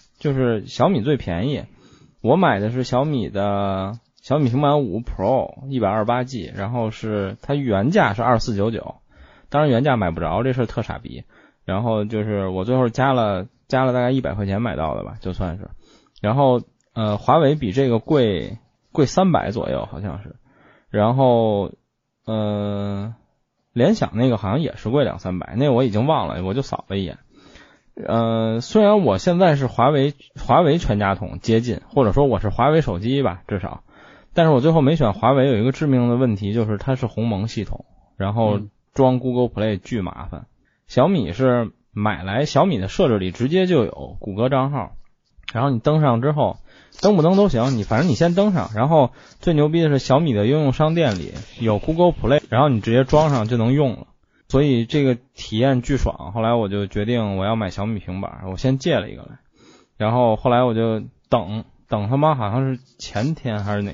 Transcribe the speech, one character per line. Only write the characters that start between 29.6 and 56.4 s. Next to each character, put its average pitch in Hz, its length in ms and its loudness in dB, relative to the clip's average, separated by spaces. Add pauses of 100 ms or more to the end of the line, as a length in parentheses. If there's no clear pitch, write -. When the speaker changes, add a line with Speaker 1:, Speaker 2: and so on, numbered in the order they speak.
Speaker 1:
华 120 240 2
为， 143 240 2 (260)
华 147 220 4
为 165 160 4
全 110 200 0
家 98 180 2
桶 95 260 -10
接 113 180 2
近， 120 280 -4
或 135 160 2
者 101 80 4
说 143 120 4
我 117 160 0
是 107 80 -2
华 117 220 2
为 160 100 4
手 101 180 -2
机 127 240 -2
吧， 87 240 -4
至 101 120 -4
少， - 240 -10 (500)
但 165 140 4
是 156 60 6
我 123 100 4
最 160 80 4
后 160 100 4
没 143 160 4
选 123 160 2
华 110 200 2
为， 139 160 4
有 120 100 2
一 107 60 2
个 131 80 2
致 156 140 -2
命 127 220 2
的 120 80 2
问 123 180 2
题， 101 200 -4
就 113 100 0
是 107 140 -2
它 135 160 -2
是 127 100 -4
鸿 113 240 -4
蒙 104 180 -2
系 113 180 -6
统， - 200 -10 (320)
然 101 160 -4
后 107 280 0 (340)
装 127 240 4
Google 123 320 -2
Play 104 280 -2
巨 113 220 -6
麻 - 240 -8
烦。 - 160 -12
Speaker 2:
嗯。 - 60 -20 (400)
Speaker 1:
小 127 200 2
米 120 280 0
是 120 380 0 (200)
买 104 300 -4
来， 107 240 -2
小 147 180 2
米 170 140 0
的 95 100 -4
设 160 200 2
置 110 100 2
里 92 120 -2
直 120 200 -2
接 185 160 2
就 160 180 4
有 67 360 -10
谷 101 140 -10
歌 113 140 0
账 135 220 0
号， 131 220 -8 (600)
然 113 100 -2
后 143 60 2
你 120 120 0
登 151 200 2
上 120 220 2
之 147 100 0
后， 120 240 0 (460)
登 202 120 6
不 170 60 4
登 175 160 4
都 202 140 6
行， 127 260 2
你 107 60 -2
反 110 180 0
正 180 80 2
你 135 60 2
先 170 200 2
登 202 180 2
上。 127 220 -2
然 117 140 0
后 151 220 4 (280)
最 175 140 0
牛 151 160 4
逼 165 140 2
的 156 80 2
是 139 80 2
小 131 200 2
米 160 140 2
的 104 140 2
应 127 60 2
用 147 200 2
商 156 220 0
店 139 240 0
里 - 160 -10 (260)
有 107 180 0
Google 165 340 2
Play， 143 360 2
然 123 140 2
后 151 80 4
你 113 100 2
直 113 100 -2
接 127 140 4
装 151 240 4
上 120 200 0
就 123 100 0
能 117 160 2
用 139 220 0
了， - 100 -18 (420)
所 135 140 4
以 123 240 2
这 147 180 0
个 127 100 4 (200)
体 - 240 -6
验 127 240 2
巨 135 160 0
爽。 73 340 -4
后 104 80 -4